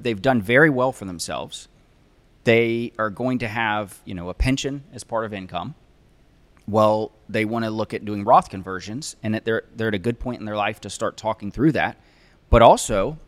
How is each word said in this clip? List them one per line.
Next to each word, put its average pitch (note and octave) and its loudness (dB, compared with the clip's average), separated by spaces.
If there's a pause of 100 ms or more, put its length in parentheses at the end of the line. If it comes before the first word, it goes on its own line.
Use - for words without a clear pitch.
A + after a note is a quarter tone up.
they've A2+ -4
done B2+ 2
very C3 6
well B2+ 0
for - -14
themselves. E2 -10 (760)
They A#2 2
are A2 -2
going B2 -4
to A#2 -6
have, G#2+ -4
you - -12
know, F2 -10
a F2+ -8
pension C#3 -2
as B2 -16
part A2+ -4
of G#2+ -8
income. F#2 -8 (920)
Well, G#2+ 2 (180)
they A2 0
wanna A2+ -2
look A2 -4
at - -8
doing G#2 -6
Roth C#3+ 6
conversions, F#2+ -10
and A2 -2
that A2 -4
they're, A2+ 0 (100)
they're A2+ -2
at G#2+ -2
a G2+ -2
good A#2+ -2
point B2 -8
in G#2+ -10
their G#2+ -6
life G#2 -2
to G2+ -12
start - -6
talking G#2+ -6
through C#3+ 2
that. G2 -2 (540)
But A2+ 8
also, B2+ 4